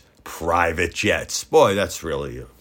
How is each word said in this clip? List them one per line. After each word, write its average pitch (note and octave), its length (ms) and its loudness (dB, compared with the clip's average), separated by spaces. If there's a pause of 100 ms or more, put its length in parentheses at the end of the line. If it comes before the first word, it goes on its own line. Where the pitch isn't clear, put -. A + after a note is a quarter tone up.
(260)
private E2+ 680 0
jets. - 500 -2
Boy, C#3 300 4
that's G2 300 -2
really C#2 340 -6
a B1 80 -14 (160)